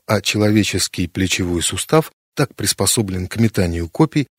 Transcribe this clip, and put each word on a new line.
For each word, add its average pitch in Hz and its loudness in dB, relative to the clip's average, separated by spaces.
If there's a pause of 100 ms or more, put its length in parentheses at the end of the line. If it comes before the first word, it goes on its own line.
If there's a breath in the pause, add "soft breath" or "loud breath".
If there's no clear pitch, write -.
а 101 0
человеческий 104 0
плечевой 87 -2
сустав - 0 (240)
так - -2
приспособлен 95 -2
к - -8
метанию 87 0
копий, 151 0 (120)